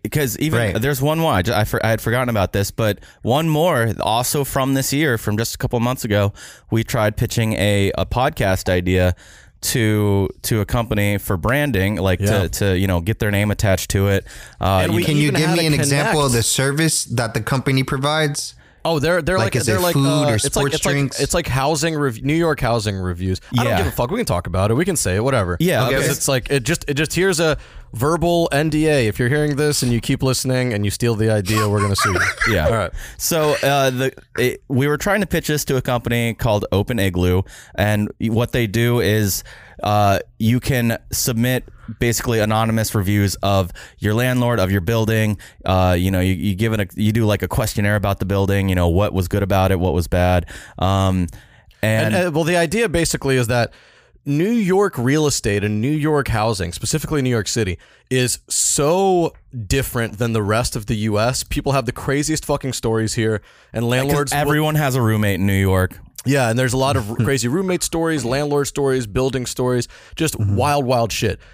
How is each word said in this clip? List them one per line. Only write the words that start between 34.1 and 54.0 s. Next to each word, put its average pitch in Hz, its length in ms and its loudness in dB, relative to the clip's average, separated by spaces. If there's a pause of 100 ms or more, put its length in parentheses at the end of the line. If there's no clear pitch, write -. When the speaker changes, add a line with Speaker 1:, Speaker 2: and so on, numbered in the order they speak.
Speaker 1:
it, - 300 0
we 139 180 2
were 151 120 0
trying 208 220 0
to 190 60 -2
pitch 165 220 -2
this 151 160 0
to 139 120 -2
a 127 60 -2
company 117 520 -2
called 104 360 0
Open 104 300 0
Igloo, 90 420 2 (320)
and 104 340 0 (120)
what 117 320 0
they 120 160 0
do 117 320 2
is, 104 420 0 (400)
uh, 104 380 2 (180)
you 113 220 2
can 120 360 0 (160)
submit 123 520 0 (360)
basically 117 400 0
anonymous 110 540 0
reviews 101 420 2
of 95 340 0 (280)
your 104 160 0
landlord, 123 440 0
of 92 140 2
your 98 80 2
building. 110 580 2 (260)
Uh, 92 320 4
you 92 140 2
know, 95 100 2
you, 92 120 2
you 92 240 -2
give 110 160 0
it 110 80 0
a, 95 80 -2 (120)
you 107 120 2
do, 113 140 2
like, 104 160 2
a 92 60 -4
questionnaire 104 460 0
about 101 240 0
the - 60 -4
building, 98 440 2
you 92 60 2
know, 87 140 2
what 92 240 2
was 90 160 0
good 101 140 0
about 95 280 2
it, 95 80 0
what 90 160 0
was 85 140 0
bad. 90 380 2 (320)
Um, 95 480 2 (560)
and 110 320 0
Speaker 3:
And, 180 140 2
uh, - 40 -4
well, 156 120 0
the 175 120 2
idea 175 320 0
basically 147 480 0
is 123 120 2
that 120 240 0 (520)